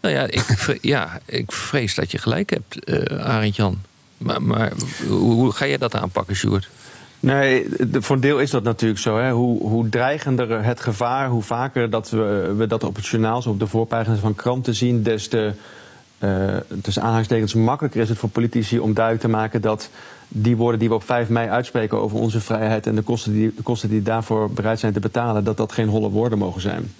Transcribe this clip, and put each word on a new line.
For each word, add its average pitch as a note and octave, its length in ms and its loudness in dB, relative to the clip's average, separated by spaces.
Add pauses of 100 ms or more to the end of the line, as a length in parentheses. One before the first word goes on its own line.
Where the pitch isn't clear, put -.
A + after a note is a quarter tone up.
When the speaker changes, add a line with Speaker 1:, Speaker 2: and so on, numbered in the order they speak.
Speaker 1:
Nou F3 140 0
ja, C3+ 120 0
ik - 160 -2 (140)
vre-, - 240 -2
ja, F2 440 -2
ik A2+ 260 -6
vrees - 440 -2
dat - 160 -2
je - 60 -4
gelijk D3+ 320 -2
hebt, - 340 -6
eh, - 420 -2
Arend G#2+ 300 0
Jan. F#2+ 220 0 (400)
Maar, - 240 -2
maar - 300 0 (360)
hoe, G#2 260 4
hoe A#2 180 4
ga C#3 160 -2
jij C#3 100 0
dat B2 180 -2
aanpakken, F#2+ 400 -2
Sjoerd? G2 340 0 (500)
Speaker 2:
Nee, C3+ 460 4 (240)
de, C3+ 120 0
voor C#3 140 2
een C3 60 2
deel C#3 180 4
is C#3+ 100 2
dat B2 140 0
natuurlijk A2+ 360 0
zo, A2 180 0
hè. B2+ 140 2
Hoe, A#2+ 300 2
hoe A2+ 280 0
dreigender B2 760 0
het A#2+ 160 0
gevaar, B2 500 -2
hoe A#2 120 0
vaker A#2+ 480 -2
dat G#2+ 200 -2
we, G2+ 480 0
we A2 100 2
dat G#2+ 160 0
op F#2+ 120 -4
het G#2+ 120 -8
journaal, A2+ 340 0
zo A#2 80 -4
op G2+ 100 0
de A2 80 0
voorpagina's A2+ 520 0
van G#2 160 0
kranten B2 400 -2
zien, A#2+ 280 2
des A2 240 0
te, G#2+ 260 0 (640)
eh, G2 100 0 (520)
tussen G2 220 -2
aanhalingstekens A2+ 500 2
makkelijker A#2 480 2
is A2 80 0
het A#2 80 0
voor A2 120 -4
politici A#2 500 0
om G#2+ 140 2
duidelijk A2+ 320 2
te A2+ 60 2
maken A2 300 0
dat G#2+ 280 -2 (380)
die A2+ 300 2
woorden A#2 220 2
die A2+ 100 2
we A2+ 60 4
op G#2+ 80 -2
vijf A#2+ 260 0
mei A#2 200 0
uitspreken A2 500 0
over G#2 180 -2
onze A2 240 0
vrijheid A2 460 0
en A2 80 0
de G#2+ 60 2
kosten A2 320 -2
die, G#2+ 220 2
de - 80 -12
kosten A#2 260 -2
die G#2+ 120 2
daarvoor A2 500 0
bereid A2 280 -2
zijn G#2+ 140 0
te G#2 60 0
betalen, G#2+ 440 0
dat G#2+ 140 0
dat A2 140 -2
geen A2 160 0
holle G#2+ 220 2
woorden A2 280 0
mogen F#2 240 -4
zijn. F#2 380 -6